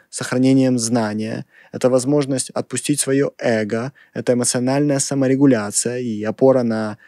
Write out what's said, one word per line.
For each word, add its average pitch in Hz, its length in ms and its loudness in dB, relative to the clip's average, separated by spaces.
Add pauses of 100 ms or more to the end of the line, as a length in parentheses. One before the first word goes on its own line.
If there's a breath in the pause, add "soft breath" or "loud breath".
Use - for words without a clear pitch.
сохранением 131 680 2
знания, 117 680 -2 (260 soft breath)
это - 180 0
возможность 131 600 0
отпустить - 500 -6
своё 139 380 0
эго, 113 560 -2 (200 soft breath)
это 120 200 0
эмоциональная 131 640 0
саморегуляция 131 1000 0
и 110 240 -6
опора 127 400 4
на 110 340 -2 (100 soft breath)